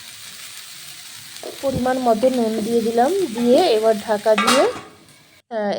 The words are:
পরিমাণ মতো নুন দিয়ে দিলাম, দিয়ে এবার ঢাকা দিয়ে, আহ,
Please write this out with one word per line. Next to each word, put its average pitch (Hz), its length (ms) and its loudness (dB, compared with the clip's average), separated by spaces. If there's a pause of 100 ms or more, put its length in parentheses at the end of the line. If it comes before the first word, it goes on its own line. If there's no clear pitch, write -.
(1600)
পরিমাণ 262 360 -2
মতো 240 320 2
নুন 233 240 0 (120)
দিয়ে 233 160 2
দিলাম, 233 300 2 (240)
দিয়ে 240 240 4 (180)
এবার 220 180 4 (120)
ঢাকা 220 280 2
দিয়ে, 247 280 4 (880)
আহ, 208 280 -2